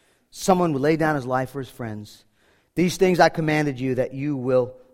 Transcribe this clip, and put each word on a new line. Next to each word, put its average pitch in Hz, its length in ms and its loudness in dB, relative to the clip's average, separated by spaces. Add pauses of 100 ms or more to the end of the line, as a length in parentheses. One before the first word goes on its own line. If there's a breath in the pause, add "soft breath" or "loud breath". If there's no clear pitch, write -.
(300)
Someone 180 440 2
would 131 80 -4
lay 160 140 2
down 156 200 0
his 127 80 -6
life 127 260 -4
for 139 100 -10
his 120 100 -12
friends. 107 540 -14 (500)
"These 175 240 0
things 185 220 4
I 165 100 8
commanded 151 500 -2
you, 131 140 -2
that 120 180 -2
you 139 240 -6
will 127 380 0 (200)